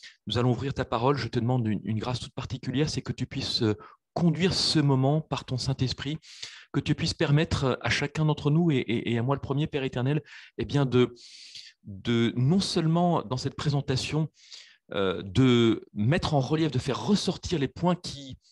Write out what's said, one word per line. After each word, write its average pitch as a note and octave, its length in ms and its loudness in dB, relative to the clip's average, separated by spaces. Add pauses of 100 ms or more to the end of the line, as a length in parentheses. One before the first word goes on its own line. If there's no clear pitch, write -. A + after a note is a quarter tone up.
(260)
nous G#2+ 120 -2
allons B2 140 4
ouvrir C3 200 -2
ta C3 140 -4
parole, B2+ 320 2
je A#2+ 100 -6
te B2+ 100 -2
demande A#2+ 300 0
une, G#2+ 160 -2
une A2 140 -2
grâce B2 220 -4
toute - 120 -14
particulière, C3 560 -4
c'est C#3 140 -6
que - 100 -8
tu - 140 -4
puisses, - 360 -4
euh, G#2+ 120 4 (380)
conduire E3 420 2
ce - 260 2
moment C#3 400 4
par - 240 -6
ton C3 120 -6
Saint-Esprit, C3+ 600 -4 (540)
que C#3 80 0
tu C#3+ 160 0
puisses D#3+ 180 -2
permettre C#3+ 680 2
à A#2 100 -4
chacun C#3+ 340 -2
d'entre D3+ 260 2
nous, E3 220 4
et, C3 60 2
et, A#2 340 -2
et A#2+ 60 0
à A#2 40 0
moi C3+ 140 0
le - 40 -8
premier, D3 280 -2
Père C3+ 160 -2
éternel, C3 360 0 (380)
eh A2+ 60 -4
bien B2 200 2
de, B2 300 4 (680)
de A2+ 500 0
non C3+ 240 2
seulement E3+ 640 2
dans C3 140 -4
cette C3+ 180 -6
présentation, C#3+ 760 -2 (640)
euh, F#2 320 -2
de A#2 720 4
mettre C3 400 0
en C#3+ 60 4
relief, D#3 320 0
de C3 80 0
faire A#2+ 200 -4
ressortir - 600 -2
les C3+ 80 0
points F3 260 0
qui, C3+ 420 -10 (160)